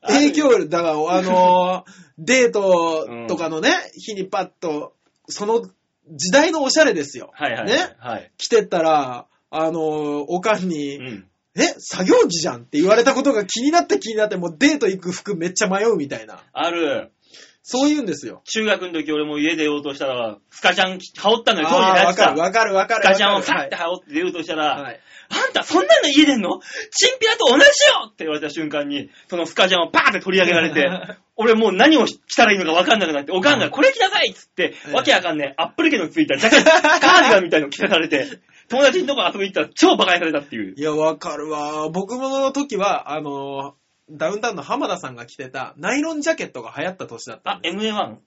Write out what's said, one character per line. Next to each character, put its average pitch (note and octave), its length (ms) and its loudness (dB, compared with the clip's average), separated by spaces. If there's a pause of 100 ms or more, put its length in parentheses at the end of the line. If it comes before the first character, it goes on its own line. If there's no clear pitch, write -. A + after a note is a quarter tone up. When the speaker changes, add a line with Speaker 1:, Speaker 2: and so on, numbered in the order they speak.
Speaker 1:
あ - 60 -10
る G#3 80 0
よ。 C#4+ 60 6
Speaker 2:
影 D4 100 4
響 D4+ 180 2 (100)
力、 D#3 100 -4
だ E3+ 120 -2
か E3 100 0
ら、 - 20 -
あ E3+ 280 0
の F3+ 640 2
ー、 - 40 -20 (260)
Speaker 1:
<laughs> - 20 -
Speaker 2:
デ A#3+ 300 2
ー - 20 -2
ト E3+ 560 0 (200)
と - 80 -4
か D#3+ 140 -4
の D#3+ 100 -6
ね、 G#3+ 100 2
Speaker 1:
う - 40 2
ん。 - 260 -6
Speaker 2:
日 G#3+ 160 -12
に F#3+ 100 -8
パ G3 140 -6
ッ F#3 100 -6 (100)
と、 D3+ 340 -8 (340)
そ G3+ 180 -8
の A3+ 160 0 (500)
時 D#3+ 200 -6
代 D4+ 200 4
の D#4+ 100 -2
お C4 80 -2
し G#3 100 2
ゃ G#3+ 60 6
れ - 80 0
で D#3 100 -4
す C3 140 -12
よ。 G#2+ 160 -18
Speaker 1:
は D3 160 -6
い A#2 40 -4
は A2+ 100 -6
い。 - 20 -6
Speaker 2:
ね。 C4+ 340 -2
Speaker 1:
は B2 180 -10
い。 - 200 -16
Speaker 2:
着 - 120 -12
て A3 120 4
っ F#3 60 -6
た F3+ 140 -2
ら、 C#3+ 440 0 (240)
あ D#3 220 -4
の - 0 -
ー、 D3+ 560 -4
お F3 120 -4
か G#3+ 180 0
ん F#3 120 -6
に、 C#3+ 280 -6
Speaker 1:
う C#3 40 -14
ん。 G#2+ 260 -14 (280)
Speaker 2:
「え、 F#3+ 60 0 (160)
作 F#3 280 -8
業 A4 220 4
着 E3+ 120 -4
じ D3+ 80 -6
ゃ B2+ 100 -8
ん」 A#2 60 -18
っ - 20 -20
て C#3+ 140 -4
言 F3 80 2
わ G#3 80 6
れ A#3 80 2
た C4+ 100 4
こ B3+ 100 -2
と C#4+ 80 2
が G#3 140 0
気 A3 160 -8
に C#4+ 100 0
な F4 100 4
っ F4 60 -4
て - 120 -2
気 A3 100 -10
に A3 60 -6
な G#3+ 100 2
っ G#3+ 40 -6
て、 G3 80 -6
も F3 100 -6
う - 100 -10
デ D4 180 4
ー - 40 -6
ト A3 80 0
行 F#3+ 120 -4
く F3+ 120 -8
服 G3+ 240 -8
め E3 120 -6
っ F3+ 60 -6
ち G#3+ 120 0
ゃ - 20 -2
迷 F#3+ 180 -2
う A3+ 120 2
み C#3+ 100 -6
た C3 120 -10
い A2 60 -16
な。 G#2 160 -20 (100)
Speaker 1:
あ D3+ 180 -4
る。 D3 420 -4 (540)
Speaker 2:
そ C4 200 0
う D4 40 4
言 D4+ 100 0
う - 20 -6
ん A#3 40 -6
で E3+ 100 -4
す B2 120 -14
よ。 F#2+ 160 -16
Speaker 1:
中 A3 220 -4
学 F#3+ 160 -2 (100)
の D#3+ 100 -4
時 C#3+ 120 -8
俺 D3+ 120 -2
も D3+ 140 -8
家 D#3+ 160 0
出 D#3 80 -2
よ D3 140 -2
う C#3+ 60 -8
と C#3+ 100 -8
し C#3 60 -14
た C#3+ 80 -4
ら、 A#2 300 -6 (120)
ス - 100 -20
カ F#3 140 2
ジ G3 80 0
ャ F#3 120 0
ン F#3 40 -12
着-、 - 200 -18
羽 G3+ 140 0
織 A#3 100 2
っ - 40 -20
た A#3 80 4
の F3 80 -2
よ、 D3+ 80 0
当 C4+ 60 2
時 F#3+ 180 6
流 F3+ 80 6
行 F3 80 6
っ - 20 0
て F#3 60 -4
た。 F#3+ 140 4
Speaker 2:
あ C#3 40 -4
ー、 - 20 -2
わ F3 140 0
か A3+ 140 2
る G3 100 -2
わ G3 120 2
か A3+ 80 0
る G#3+ 40 -2
わ - 0 -
か - 0 -
る G3 60 0
わ F#3+ 80 8
か - 0 -
る。 - 20 6
Speaker 1:
ス G3+ 40 0
カ G#3+ 40 4
ジ - 0 -
ャ G3+ 80 4
ン G#3 40 2
を F#3+ 60 0
カ A#3+ 120 -2
ッ C#3+ 160 -2
て F#3+ 60 -8
羽 E3+ 160 -4
織 F3+ 100 -8
っ - 40 -20
て D3 80 -18
出 D3+ 60 0
よ F3+ 80 -2
う E3+ 60 -4
と E3+ 100 -8
し - 40 -10
た F3 80 -6
ら、 D#3 100 -2 (100)
Speaker 2:
は C#3+ 40 -10
い。 C#3+ 40 -12
は B2 80 -12
い。 A2+ 80 -18 (300)
Speaker 1:
「あ B4+ 200 -2
ん A4 40 -10
た - 100 0
そ F4+ 180 0
ん F#4 60 -2
な D#5+ 140 6
の D#4 80 0
家 C#4+ 160 6
出 C#4 100 2
ん G#3+ 60 -2
の？ F#3+ 180 -4 (320)
チ B4+ 240 0
ン B4+ 40 -16
ピ A4 60 0
ラ A4+ 120 2
と E4+ 80 0
同 B3+ 120 4
じ D5 60 8
よ！」 D5 60 10 (420)
っ - 40 -20
て E3 100 -10
言 - 20 -6
わ D3+ 60 -4
れ D3+ 80 -6
た D3+ 80 -8
瞬 D3+ 200 -8
間 D3 180 -4
に、 C#3+ 220 -8 (200)
そ F3+ 80 -6
の E3+ 80 -2
ス D#3+ 100 -14
カ F#3+ 140 4
ジ F#3 60 2
ャ F3 40 2
ン E3+ 40 2
を E3 60 -2
パ - 180 0
ー - 20 4
っ A3 40 -2
て G3 60 -4
取 F#3 180 -4
り F#3 60 6
上 E3+ 40 4
げ F3 60 2
ら E3 80 2
れ D#3+ 100 -2
て、 D3 140 2 (260)
Speaker 2:
<laughs> - 260 -20
Speaker 1:
俺 A3 180 4
も A3 140 4
う - 20 0
何 C#4 260 6
を G#3+ 80 4
し-、 - 220 -8
着 - 80 -8
た A#3+ 100 6
ら G#3+ 60 4
い G3+ 60 4
い - 20 -4
の F3+ 60 -2
か D#3+ 80 0
わ F3+ 100 4
か A3+ 140 4
ん - 20 -2
な F3+ 80 0
く D#3 60 -4
な C#3+ 80 -4
っ - 20 -12
て、 D3 80 -10
お F#3 80 0
か C#4+ 160 4
ん A#3 40 -2
が、 E3 80 0
Speaker 2:
う - 20 -
ん。 - 20 -8
Speaker 1:
「こ F4+ 100 -2
れ C5+ 120 6
着 A4+ 80 -10
な G4 80 2
さ G4 120 0
い！」 B3 100 0
っ - 20 -18
つ - 140 -20
っ - 20 -20
て、 - 240 -4 (140)
Speaker 2:
う D3 40 -8
ん。 - 40 -6
Speaker 1:
わ C4 80 2
け C4+ 100 4
わ F#3 80 4
か F3 120 -4
ん D3+ 40 -4
ね C#3 140 -4
え、 - 40 -20
ア D#3+ 120 -2
ッ - 80 -16
プ E4+ 80 -2
ル D#4+ 60 4
家 C4+ 80 0
の D#3+ 120 -4
つ E3 100 -6
い D3+ 80 2
た - 100 0
ジ - 80 0
ャ A3+ 40 4
ケ C#4+ 80 8
ッ A#3 80 6
ト、 D#4 40 8
Speaker 2:
<laughs> - 0 -
Speaker 1:
カ D#4+ 200 6
ー E4 100 4
デ - 60 2
ィ D#4+ 260 6
ガ G3+ 80 6
ン F#3 60 0
み E3+ 40 -8
た E3 100 2
い - 20 0
の C#3+ 80 -6
着 - 80 -10
せ F#3+ 100 -2
ら F#3+ 100 2
れ E3 120 -2
て、 C3+ 180 -2 (400)
友 C4 160 0
達 C#4+ 200 4
の B3+ 40 -4
と C#4 80 -2
こ A3+ 100 -2
遊 F3 140 -4
び G3 80 -2
に F#3+ 60 -10
行 - 0 -
っ - 0 -
た E3+ 80 -2
ら D3+ 120 -4
超 E4 220 4
バ G#3 100 2
カ F3+ 100 2
に F3 40 -2
さ E3+ 60 -2
れ D#3+ 80 -2
た D3 60 -2
っ C#3 40 -10
て - 140 -12
い G2+ 120 -6
う。 - 60 -16
Speaker 2:
い C#3 60 -10
や、 D3+ 100 -2
わ D#3 260 0
か D3+ 200 -10
る D3+ 120 -10
わ。 D3+ 400 -6
僕 G3 280 -6
の C4+ 340 -2
時 C#4 240 -6
は、 F3+ 380 -2
あ D3+ 80 -8
の C#3 500 -10
ー、 - 120 -20 (280)
ダ D#3 180 -4
ウ G3+ 60 -6
ン G#3+ 60 -8
タ A#3+ 80 -4
ウ G#3+ 40 -8
ン F3 40 -10
の C3+ 60 -12
浜 B3+ 260 -4
田 F3+ 80 -4
さ C#3 120 -12
ん B2 60 -16
が A#2 100 -16
着 - 120 -20
て C3 120 -14
た C3 280 -12
ナ G3+ 200 -4
イ D4 40 -2
ロ E4 120 -4
ン D4+ 80 -6
ジ D#4 80 -2
ャ D#4+ 60 0
ケ G#3+ 80 -10
ッ - 80 -12
ト B2 100 -12
が A2+ 160 -16
流 D3 60 -6
行 F#3 80 -6
っ F#3 60 -16
た A#2 100 -12
年 A#2 220 -16
だ A2+ 80 -14
っ - 40 -20
た G2+ 140 -6
ん F#2 60 -20
で E3 80 -4
す。 F3+ 40 -8
Speaker 1:
あ、 - 0 -
エ G3 40 -8
ム G#3+ 80 -6
エ A3 60 -4
ー G#3+ 40 -8
ワ F3+ 140 -4
ン？ A2 180 -18